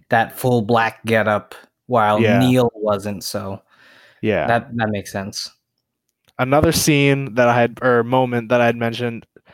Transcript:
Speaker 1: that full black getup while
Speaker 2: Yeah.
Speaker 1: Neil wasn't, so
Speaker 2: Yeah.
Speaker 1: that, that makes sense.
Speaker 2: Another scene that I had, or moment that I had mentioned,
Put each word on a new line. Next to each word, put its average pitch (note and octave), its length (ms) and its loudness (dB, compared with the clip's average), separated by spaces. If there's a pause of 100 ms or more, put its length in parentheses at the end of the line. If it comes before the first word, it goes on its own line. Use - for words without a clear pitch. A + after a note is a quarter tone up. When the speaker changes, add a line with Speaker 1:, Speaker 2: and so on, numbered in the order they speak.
Speaker 1:
that A#2 280 0
full B2 260 0
black A2+ 420 0
getup G#2+ 480 0 (320)
while G#2+ 340 2
Speaker 2:
Yeah. G#2+ 200 2
Speaker 1:
Neil B2+ 360 2
wasn't, G#2 480 -4
so G2+ 380 -10 (600)
Speaker 2:
Yeah. G2 260 0
Speaker 1:
that, A#2 300 -2
that A2 120 -2
makes G2+ 220 -8
sense. G2+ 380 -10 (920)
Speaker 2:
Another C#3+ 320 2
scene C#3 640 2
that B2 120 4
I A#2+ 120 4
had, A#2 240 0
or A#2+ 200 2
moment B2 460 0
that B2 120 2
I A#2+ 40 2
had A#2 120 0
mentioned, A#2 500 -6 (260)